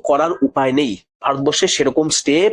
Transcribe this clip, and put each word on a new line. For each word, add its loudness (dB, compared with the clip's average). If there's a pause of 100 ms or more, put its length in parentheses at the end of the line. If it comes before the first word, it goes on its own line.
করার 2
উপায় 0
নেই, 0 (240)
ভারতবর্ষের 0
সেরকম 0
স্টেপ 0